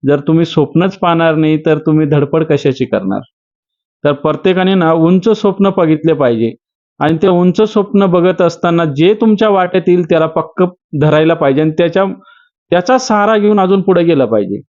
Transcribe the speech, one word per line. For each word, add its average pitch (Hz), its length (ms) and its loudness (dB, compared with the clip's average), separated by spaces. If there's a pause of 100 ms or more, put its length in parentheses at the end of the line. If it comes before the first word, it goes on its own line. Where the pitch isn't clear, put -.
जर 127 120 0
तुम्ही 160 260 0
स्वप्नच 165 520 -2
पाहणार 165 380 0
नाही 156 220 0
तर 156 200 0
तुम्ही 156 300 0
धडपड 147 360 0
कशाची 143 420 -2
करणार? 101 340 -4 (840)
तर 147 80 0
प्रत्येकाने 185 640 0
ना 165 180 2
उंच 175 360 2
स्वप्न 196 480 0
बघितले 160 360 0
पाहिजे 120 400 0 (460)
आणि 156 220 0
ते 196 60 2
उंच 180 340 2
स्वप्न 202 440 0
बघत 180 360 0
असताना 170 440 0
जे 156 280 2
तुमच्या 214 360 2
वाटेत 185 380 0
येईल 180 180 2
त्याला 160 220 0
पक्क 160 360 -4 (380)
धरायला 151 320 2
पाहिजे 147 280 0
आणि 160 100 0
त्याच्या, 170 340 0 (640)
त्याचा 180 280 0
सहारा 214 400 0
घेऊन 208 220 2
अजून 190 220 0
पुढे 175 220 2
गेलं 156 220 2
पाहिजे. 104 460 -4